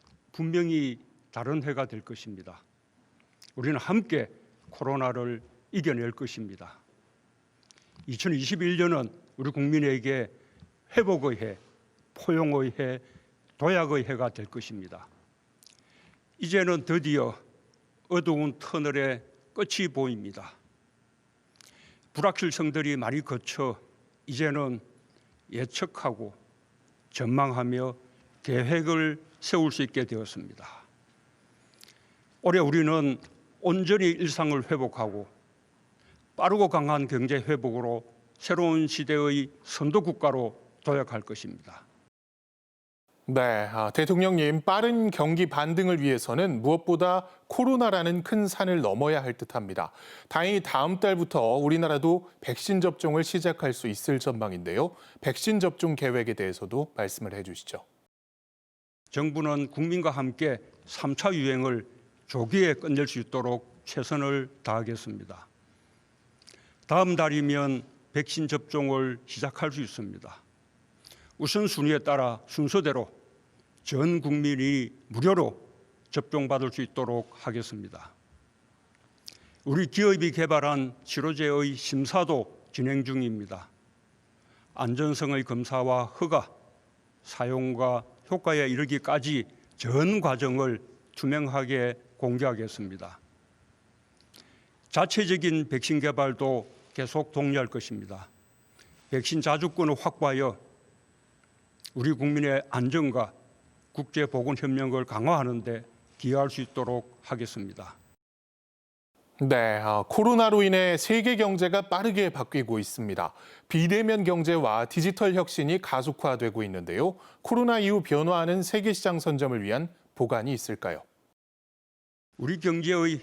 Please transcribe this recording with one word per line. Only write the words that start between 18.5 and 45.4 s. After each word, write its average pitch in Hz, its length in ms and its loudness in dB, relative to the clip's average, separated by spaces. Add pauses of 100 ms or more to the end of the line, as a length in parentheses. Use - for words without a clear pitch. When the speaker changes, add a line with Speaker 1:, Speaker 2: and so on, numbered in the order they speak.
Speaker 1:
터널의 139 600 -2 (320)
끝이 196 360 -2
보입니다. 117 640 -6 (1600)
불확실성들이 151 840 0
많이 123 240 -2
거쳐 131 580 -6 (480)
이제는 139 540 -2 (720)
예측하고 120 840 -6 (760)
전망하며 127 840 -2 (480)
계획을 156 800 0 (200)
세울 160 320 2
수 - 80 -2
있게 127 240 -2
되었습니다. 101 600 -10 (1800)
올해 180 200 6
우리는 151 580 4 (400)
온전히 185 520 4
일상을 151 600 -2
회복하고 110 560 -4 (1120)
빠르고 190 320 4
강한 147 380 2
경제 131 280 0
회복으로 120 720 -2 (320)
새로운 160 500 2
시대의 143 600 0 (140)
선도 151 360 0
국가로 135 640 0 (220)
도약할 131 360 -2
것입니다. - 640 -16 (1400)
Speaker 2:
네, 131 160 2
아, 107 480 0
대통령님, 160 720 2
빠른 220 480 2
경기 165 380 2